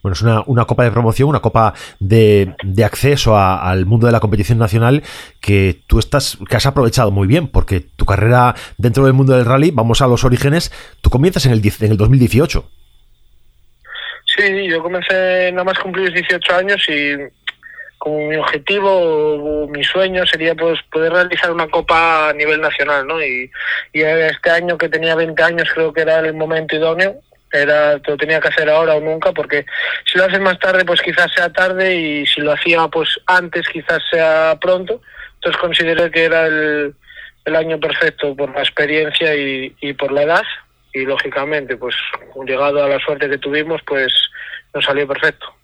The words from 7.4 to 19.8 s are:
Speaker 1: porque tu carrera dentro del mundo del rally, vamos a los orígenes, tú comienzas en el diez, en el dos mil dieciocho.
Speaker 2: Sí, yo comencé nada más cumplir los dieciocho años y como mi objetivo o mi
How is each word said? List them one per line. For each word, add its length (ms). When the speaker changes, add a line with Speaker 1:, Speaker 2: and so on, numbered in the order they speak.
Speaker 1:
porque 320
tu 260
carrera 520
dentro 260
del 80
mundo 200
del 120
rally, 260
vamos 320
a 60
los 160
orígenes, 480
tú 60
comienzas 380
en 60
el 100
diez, 200
en 100
el 40
dos 140
mil 80
dieciocho. 500
Speaker 2:
Sí, 420
yo 140
comencé 680
nada 100
más 160
cumplir 280
los 80
dieciocho 420
años 320
y 260
como 320
mi 60
objetivo 540
o 800
mi 160